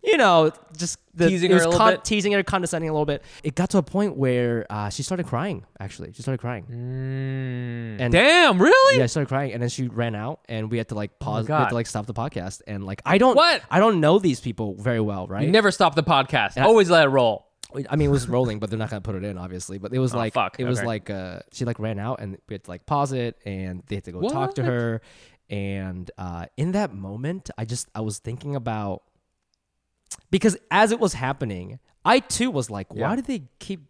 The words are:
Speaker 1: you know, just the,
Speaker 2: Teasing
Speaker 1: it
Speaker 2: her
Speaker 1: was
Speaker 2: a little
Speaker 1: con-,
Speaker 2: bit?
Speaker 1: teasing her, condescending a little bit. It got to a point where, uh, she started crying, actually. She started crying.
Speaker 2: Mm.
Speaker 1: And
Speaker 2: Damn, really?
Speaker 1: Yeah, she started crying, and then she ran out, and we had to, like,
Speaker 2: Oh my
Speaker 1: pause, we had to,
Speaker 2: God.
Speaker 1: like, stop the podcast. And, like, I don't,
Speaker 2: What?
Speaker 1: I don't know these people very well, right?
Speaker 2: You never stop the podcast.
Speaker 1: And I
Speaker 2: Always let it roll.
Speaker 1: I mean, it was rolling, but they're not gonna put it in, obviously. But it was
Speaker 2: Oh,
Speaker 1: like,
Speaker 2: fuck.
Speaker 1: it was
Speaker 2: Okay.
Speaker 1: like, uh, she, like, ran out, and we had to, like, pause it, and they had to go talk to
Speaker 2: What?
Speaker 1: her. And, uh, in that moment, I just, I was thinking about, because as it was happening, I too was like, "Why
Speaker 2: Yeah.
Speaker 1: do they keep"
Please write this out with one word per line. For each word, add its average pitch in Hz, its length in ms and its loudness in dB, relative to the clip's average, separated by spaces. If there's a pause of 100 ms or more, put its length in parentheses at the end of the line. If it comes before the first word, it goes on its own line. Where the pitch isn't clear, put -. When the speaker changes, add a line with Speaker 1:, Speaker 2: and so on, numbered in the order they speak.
Speaker 1:
you 415 120 4
know, 170 360 6 (240)
just 170 220 -6 (160)
the, 170 140 4
Speaker 2:
Teasing 180 220 2
Speaker 1:
it 190 40 8
Speaker 2:
her - 20 8
Speaker 1:
was 165 80 6
Speaker 2:
a 165 60 2
little 175 140 4
Speaker 1:
con-, 220 100 8
Speaker 2:
bit? - 100 -10
Speaker 1:
teasing 208 280 0
her, 196 120 2
condescending 170 440 -4
a 156 40 -4
little 151 140 0
bit. 147 160 -4 (200)
It 151 140 -6
got 180 140 0
to 202 80 4
a 175 40 2
point 196 340 -2
where, 123 540 0
uh, 104 200 -4
she 139 120 -8
started 180 240 -4
crying, 151 380 -4 (160)
actually. 95 320 -12
She - 100 -18
started 131 160 -4
crying. 120 320 -8
Speaker 2:
Mm. 123 1300 -8
Speaker 1:
And 123 120 0
Speaker 2:
Damn, 254 500 6
really? 523 360 8
Speaker 1:
Yeah, 131 60 4
she 120 40 0
started 143 200 -2
crying, 135 240 -2
and 117 80 -4
then 120 80 0
she 127 200 -4
ran 113 260 -2
out, 110 340 -8
and 110 220 -6
we 117 80 -2
had 113 120 -6
to, - 40 -8
like, 104 160 -6 (100)
Speaker 2:
Oh - 40 -10
my 117 80 -6
Speaker 1:
pause, 110 160 -2
we 143 60 -2
had 156 40 2
to, 143 120 4
Speaker 2:
God. - 20 -4
Speaker 1:
like, 117 140 -2
stop 104 200 -8
the 110 80 -10
podcast. 104 540 -8
And, 101 160 -8
like, 98 200 -10
I 175 140 4
don't, 247 160 6
Speaker 2:
What? 302 340 4
Speaker 1:
I 170 120 2
don't 208 200 4
know 160 200 6
these 156 200 2
people 107 380 -6
very 117 220 -2
well, 98 260 -4
right? 98 180 -4
Speaker 2:
You 156 60 2
never 202 220 4
stop 165 240 2
the 156 80 2
podcast. 131 500 2
Speaker 1:
And 127 100 0
I 185 40 8
Speaker 2:
Always 214 200 8
let 165 160 6
it 139 40 4
roll. 123 380 2 (440)
Speaker 1:
I 139 60 -2
mean, 147 120 2
it 139 40 4
was 123 160 2
rolling, 120 320 0
but 107 100 -4
they're 110 80 -4
not 110 120 -4
gonna 104 120 -8
put 98 140 -6
it 92 80 -8
in, 101 120 -6
obviously. 90 420 -10
But 98 140 -10
it 127 60 0
was 127 160 0
Speaker 2:
Oh, 117 40 -2
Speaker 1:
like, 113 160 -4
Speaker 2:
fuck. 101 260 -2
Speaker 1:
it 131 40 -4
was 123 140 -2
Speaker 2:
Okay. 101 80 -2
Speaker 1:
like, 110 240 -6
uh, 92 300 -10 (120)
she, - 120 -6
like, 117 160 -6
ran 107 180 -4
out, 113 220 -6
and 98 180 -12 (100)
we 110 60 -12
had 95 100 -14
to, - 60 -18
like, 92 160 -16
pause 143 260 0
it, 120 320 -6
and 95 440 -10
they 104 80 -8
had 98 80 -10
to 90 80 -16
go 90 160 -4
talk 135 260 -4
to 143 80 -4
Speaker 2:
What? 120 80 -2
Speaker 1:
her. 117 300 -2 (500)
And, 95 680 -8
uh, 87 260 -10 (120)
in 165 160 -4
that 185 220 -4
moment, 110 640 -10
I 110 60 -6
just, 117 300 -8
I 113 80 -10
was 107 160 -6
thinking 123 360 -10
about, 110 480 -6 (1300)
because 190 260 2 (140)
as 208 220 4
it 233 80 -2
was 202 140 0
happening, 110 640 -6 (260)
I 233 160 4
too - 300 -4
was 139 200 -4
like, 101 240 -10
"Why 123 160 -4
Speaker 2:
Yeah. 220 60 -2
Speaker 1:
do 262 60 -6
they 233 200 -6 (160)
keep" 165 320 -12